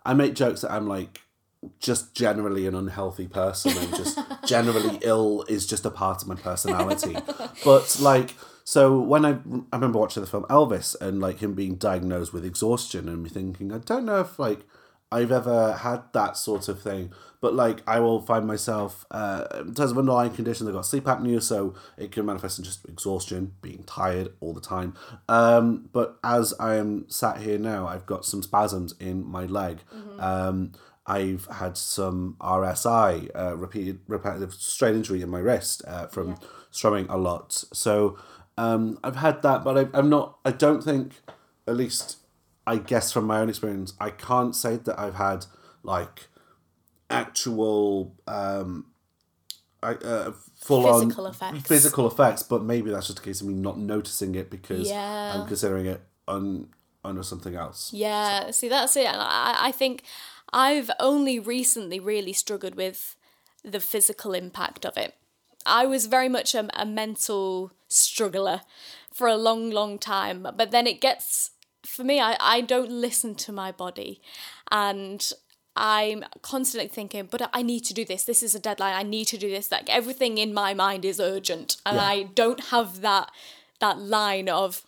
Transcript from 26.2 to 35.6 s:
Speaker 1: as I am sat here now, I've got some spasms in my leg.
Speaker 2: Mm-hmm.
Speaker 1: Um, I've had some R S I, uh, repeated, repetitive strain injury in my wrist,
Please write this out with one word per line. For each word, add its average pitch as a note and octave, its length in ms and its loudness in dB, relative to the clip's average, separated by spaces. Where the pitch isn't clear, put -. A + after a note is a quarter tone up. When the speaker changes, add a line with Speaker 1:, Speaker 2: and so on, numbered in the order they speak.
Speaker 1:
as A#2+ 360 2
I A2 160 0
am G#2 340 -2
sat - 320 -2
here G#2 160 -2
now, G#2 300 -4
I've F#2 180 -8
got F#2 200 -6
some G2 180 -4
spasms F#2+ 560 0
in F#2 260 -6
my F2+ 200 -8
leg. F2+ 340 -4
Speaker 2:
Mm-hmm. - 240 -16
Speaker 1:
Um, F#2 520 -2
I've F#2+ 400 -2
had F#2 300 -8
some F#2 640 -4
R F#2 240 0
S F#2 200 -2
I, G#2+ 480 2
uh, F2+ 220 -4
repeated, F#2+ 520 -8
repetitive F#2+ 460 -6
strain - 420 0
injury G2+ 260 -2
in F2 80 -6
my F2+ 100 -4
wrist, G#2 480 0